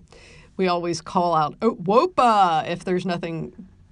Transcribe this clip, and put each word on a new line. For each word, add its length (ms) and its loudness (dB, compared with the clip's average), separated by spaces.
we 100 0
always 340 -2
call 340 0
out, 260 0
"Oh, 140 0
whopa," 920 2
if 160 -6
there's 220 -2
nothing, 480 -6